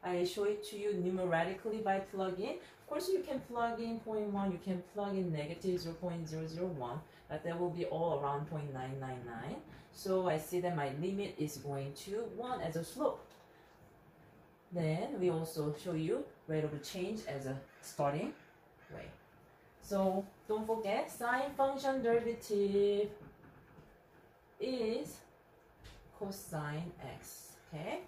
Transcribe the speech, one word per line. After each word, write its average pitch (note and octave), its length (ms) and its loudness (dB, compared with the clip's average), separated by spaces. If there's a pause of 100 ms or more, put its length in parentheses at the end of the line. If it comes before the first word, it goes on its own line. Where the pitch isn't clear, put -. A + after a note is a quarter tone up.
I F3+ 200 2
show G3+ 200 0
it G#3 240 2
to G#3 100 -8
you G#3 160 0
numerically F#3 840 2
by G3 220 4
plug F#3+ 380 -2
in. B3+ 180 -2 (240)
Of - 100 -12
course, F4+ 180 -2
you F#4+ 200 4
can C4 120 -2
plug A#3 400 0
in A3+ 180 -2
point G#3+ 300 -2
one, G3 240 2
you E3+ 100 -2
can F#3 180 -2 (140)
plug G3+ 220 0
in F3+ 160 2
negative E3 480 0
zero E3 160 -4
point E3+ 320 -4
zero D#3+ 180 -4
zero E3 200 -2
one, C#3 340 -2 (280)
but D#3 140 -4
that E3+ 160 -2
will F3 120 2
be E3 160 -2
all D#3+ 340 2
around C#3+ 280 0
point D3 240 -4
nine C3+ 280 -4
nine C3 260 -4
nine. A#2 300 -6 (360)
So F#3 360 2
I D#3 100 4
see F3+ 220 0
that F3 160 2
my C#3 160 2 (100)
limit G3 340 0
is D3+ 200 -2
going C#3 360 -4 (120)
to F#3+ 80 -6 (240)
one B3 240 -2
as E3 160 -2
a E3 80 0
slope. - 420 0 (1400)
Then F3 500 0
we F3+ 100 4
also D#3+ 520 0
show F3 120 -2
you F#3 300 2 (220)
rate D#3 160 2
of D3 220 -2
change F#3+ 420 -2
as C3+ 200 -4
a C3 100 -2 (260)
starting D#3 500 0 (640)
way. - 120 -10 (760)
So F#3+ 420 4 (220)
don't G#3+ 200 0
forget, A3 440 2
sine B3+ 460 2
function C4+ 480 4
derivative G#3 1040 4 (1500)
is B3+ 560 0 (1000)
cosine E3 760 -4 (100)
x, - 540 -12 (180)
okay? G3 340 -4